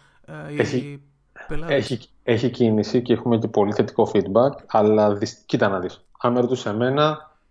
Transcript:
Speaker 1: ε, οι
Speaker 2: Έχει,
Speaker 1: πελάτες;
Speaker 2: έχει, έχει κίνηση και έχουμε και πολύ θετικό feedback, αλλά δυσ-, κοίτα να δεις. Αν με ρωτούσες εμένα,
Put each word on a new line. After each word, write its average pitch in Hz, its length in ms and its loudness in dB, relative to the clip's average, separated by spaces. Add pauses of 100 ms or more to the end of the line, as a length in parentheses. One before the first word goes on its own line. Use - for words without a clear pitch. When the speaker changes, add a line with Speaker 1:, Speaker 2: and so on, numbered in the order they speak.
(480)
Speaker 1:
ε, 147 40 -12
οι 147 80 -2
Speaker 2:
Έχει, 139 420 -4 (460)
Speaker 1:
πελάτες; 156 280 -2
Speaker 2:
έχει, - 320 -4 (140)
έχει 120 280 0
κίνηση 113 520 2
και 123 100 0
έχουμε 117 260 0
και 113 100 -2
πολύ 104 240 0
θετικό 107 400 0
feedback, 107 400 2 (140)
αλλά 107 480 2
δυσ-, - 320 -6
κοίτα - 220 0
να 98 120 -4
δεις. - 240 -10 (140)
Αν 120 140 0
με 123 80 2
ρωτούσες 123 320 -2
εμένα, 139 580 0 (200)